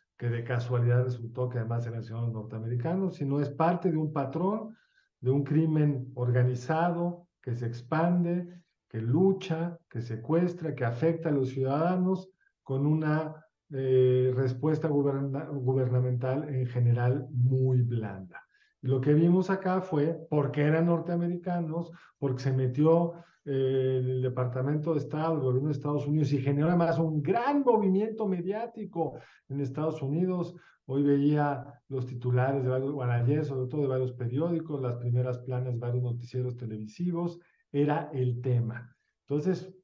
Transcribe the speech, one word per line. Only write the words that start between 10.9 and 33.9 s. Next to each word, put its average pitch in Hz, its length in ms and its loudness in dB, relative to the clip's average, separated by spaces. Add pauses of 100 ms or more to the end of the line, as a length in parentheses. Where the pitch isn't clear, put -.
a - 20 2
los 131 180 2
ciudadanos 175 800 0 (340)
con 139 220 -2
una, 156 580 0 (260)
eh, 127 640 4
respuesta 151 520 0
guberna-, 139 600 0
gubernamental 127 1000 0
en 131 200 -2
general 120 640 2
muy 131 500 2
blanda. 104 600 -4 (400)
Lo 127 200 2
que 147 120 4
vimos 175 360 6
acá 185 320 0
fue 160 360 0 (120)
porque 147 320 2
eran 156 240 4
norteamericanos, 170 1080 -2 (260)
porque 127 260 -2
se 131 100 0
metió, 151 600 4 (300)
eh, 131 540 0
el 127 240 0
Departamento 131 720 -2
de 147 60 0
Estado, 156 360 -2
el 143 60 -2
gobierno 131 280 0
de 147 40 0
Estados 139 340 -2
Unidos, 147 240 2
y 139 80 2
generó 143 300 2
además 170 300 2
un 156 220 0
gran 254 420 0
movimiento 214 640 2
mediático 185 920 -4 (300)
en 139 120 -4
Estados 151 400 -4
Unidos. 170 540 -2 (300)
Hoy 139 180 0
veía 143 640 2 (240)
los 131 160 -4
titulares 127 580 0
de 127 60 0
varios, 135 240 0
bueno, 127 180 -2
ayer 127 320 2
sobre 131 240 -4
todo 151 140 -2
de 139 60 0
varios 127 260 -2